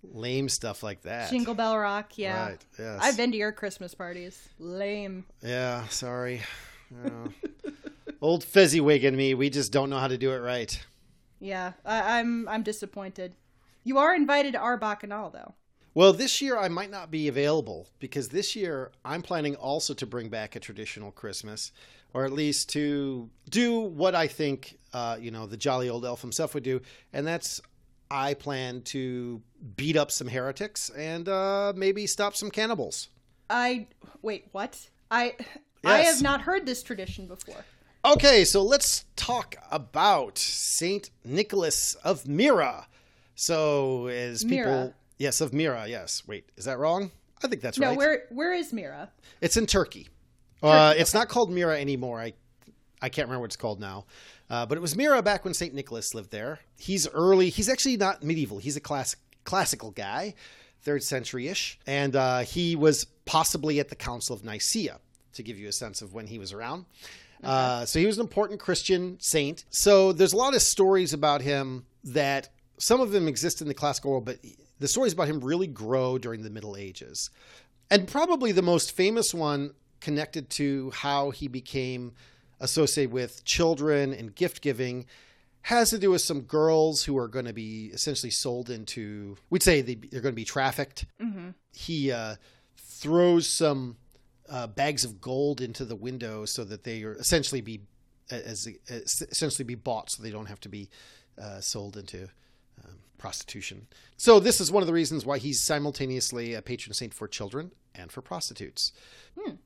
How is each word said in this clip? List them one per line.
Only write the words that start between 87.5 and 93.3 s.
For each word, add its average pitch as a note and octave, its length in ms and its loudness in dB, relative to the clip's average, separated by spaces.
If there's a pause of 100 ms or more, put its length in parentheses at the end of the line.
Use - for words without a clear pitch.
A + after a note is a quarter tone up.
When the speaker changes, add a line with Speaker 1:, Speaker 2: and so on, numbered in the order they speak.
Speaker 1:
be A2 400 -10
essentially B2+ 380 -4
sold B2 400 -4
into, G#2 680 -10 (140)
we'd F3 120 2
say D#3+ 180 6
they, B2 140 -4
they're A#2 260 -12
gonna C3 120 -2
be A2+ 120 -6
trafficked. C3+ 600 -2 (160)
Speaker 2:
Mm-hmm. G3 280 -8 (220)
Speaker 1:
He, C#3+ 400 -4
uh, A2 240 -6 (400)
throws E3+ 720 4